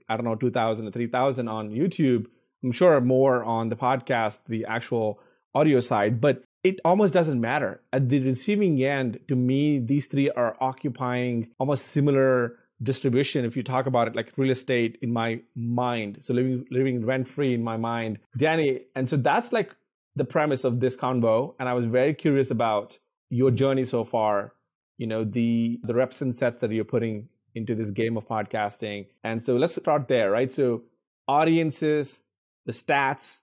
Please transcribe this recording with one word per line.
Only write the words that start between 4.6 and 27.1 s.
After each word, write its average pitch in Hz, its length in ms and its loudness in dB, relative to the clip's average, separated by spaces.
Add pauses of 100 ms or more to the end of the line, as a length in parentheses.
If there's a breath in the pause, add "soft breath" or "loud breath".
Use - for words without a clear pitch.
actual 110 560 -4 (340 soft breath)
audio 143 240 4
side, 120 400 0
but 135 240 2 (220)
it 190 180 0
almost 185 300 4
doesn't 156 260 2
matter. 117 400 -2 (140)
At 135 160 2
the 139 100 4
receiving 139 640 0
end, 131 340 -2 (120)
to 135 80 0
me, 139 420 2
these 135 280 0
three 139 220 0
are 120 300 -2
occupying 123 1000 -2
almost 135 300 -2
similar 135 720 2 (240 soft breath)
distribution, 131 640 0
if 113 100 -4
you 127 80 -4
talk 131 220 -2
about 120 240 2
it, 117 60 -10
like, 113 200 -6
real 135 140 2
estate 123 520 0
in 117 120 -2
my 113 260 -2 (160)
mind. 117 640 -2
So - 140 -6
living, 127 360 0
living 127 360 0
rent 131 240 -2
free 139 240 0
in 117 100 0
my 113 140 -4
mind, 113 420 -4 (180)
Danny. 147 440 2 (120)
And 131 140 -2
so 160 80 -2
that's, 151 380 2
like, 220 200 -2 (440)
the 139 80 0
premise 151 400 0
of 123 160 0
this 127 160 0
convo. 120 640 0
And 127 100 -4
I 123 60 0
was 120 100 0
very 127 280 2
curious 139 380 2
about 110 480 -2 (300)
your 127 220 4
journey 135 340 2
so 120 180 -2
far, 107 500 -2 (440)
you 117 100 -6
know, 110 160 -2
the, 117 600 0
the 117 100 -4
reps 127 280 -2
and 127 140 -2
sets 120 220 -2
that 110 140 -2
you're 110 120 -2
putting 110 460 -4 (260)